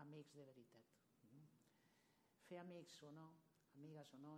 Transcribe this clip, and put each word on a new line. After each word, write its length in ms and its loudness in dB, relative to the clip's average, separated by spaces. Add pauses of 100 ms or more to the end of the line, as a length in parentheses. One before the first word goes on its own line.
amics 280 2
de 140 0
veritat». 460 -6 (1600)
Fer 100 8
amics 440 4
o 80 2
no, 160 2 (480)
amigues 380 2
o 60 0
no, 180 4